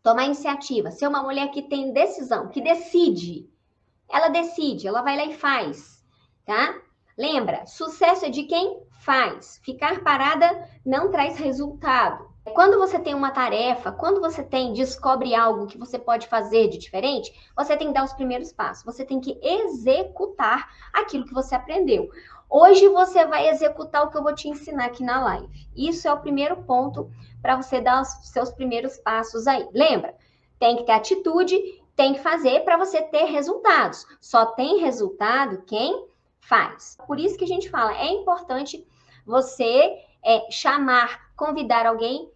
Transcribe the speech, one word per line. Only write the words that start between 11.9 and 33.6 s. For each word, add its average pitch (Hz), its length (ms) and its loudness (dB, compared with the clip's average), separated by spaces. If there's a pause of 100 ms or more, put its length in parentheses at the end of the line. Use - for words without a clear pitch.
Quando 381 340 6
você 370 200 2
tem 285 160 -4
uma 277 160 -2
tarefa, 240 600 -2
quando 381 280 0
você 320 220 -4
tem, 254 300 -4
descobre 254 600 0
algo 220 320 2
que - 120 -16
você 247 200 -10
pode 233 280 -2
fazer 214 420 2
de 170 80 -6
diferente, - 560 -6 (240)
você 294 200 0
tem 311 120 -4
que 277 60 -4
dar 269 100 2
os 269 80 -8
primeiros 254 400 -6
passos. - 320 -10
Você 233 200 -10
tem 269 160 -4
que 254 220 -8
executar 285 1300 -2 (240)
aquilo 403 320 -2
que - 80 -18
você 175 220 -6
aprendeu. 294 560 -2 (400)
Hoje 381 380 10
você 370 360 4
vai 302 240 0
executar 302 560 0
o 302 60 -8
que 302 80 -6
eu 285 40 -6
vou 294 120 -2
te 294 140 -12
ensinar 285 380 -6
aqui 240 160 -8
na 254 200 -2
live. - 260 -4 (260)
Isso 330 320 -4
é 302 60 2
o 294 80 -2
primeiro 294 440 -2
ponto 262 460 -2 (300)
pra 254 160 0
você 262 240 -4
dar 247 220 2
os 269 60 -6 (200)
seus 247 220 -4
primeiros 254 480 -6
passos 220 480 -4
aí. 214 260 0
Lembra? 254 420 2 (440)
Tem 240 180 4
que 240 80 -6
ter 233 80 2
atitude, 349 640 2 (400)
tem 269 160 4
que 269 80 -4
fazer 302 440 2
pra 349 120 4
você 370 240 2
ter 311 240 0
resultados. 302 840 0 (140)